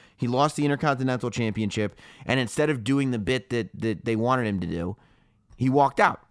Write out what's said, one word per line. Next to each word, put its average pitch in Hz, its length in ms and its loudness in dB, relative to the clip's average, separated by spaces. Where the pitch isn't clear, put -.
He 123 120 -4
lost 135 280 2
the 147 80 -2
Intercontinental 131 680 0
Championship. 107 680 -2
And 127 140 0
instead 147 300 0
of 127 160 -2
doing 135 260 2
the 120 80 -2
bit 127 300 -2
that, 117 240 -2
that 110 320 -4
they 113 100 0
wanted 120 320 0
him 98 140 -2
to 87 60 -4
do, 85 280 -4
he 127 120 0
walked 139 300 4
out. 190 320 2